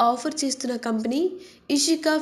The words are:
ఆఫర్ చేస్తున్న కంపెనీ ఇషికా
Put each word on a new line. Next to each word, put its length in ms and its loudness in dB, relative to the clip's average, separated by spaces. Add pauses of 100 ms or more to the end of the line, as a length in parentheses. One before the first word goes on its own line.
ఆఫర్ 340 0
చేస్తున్న 340 -4 (120)
కంపెనీ 340 0 (540)
ఇషికా 460 2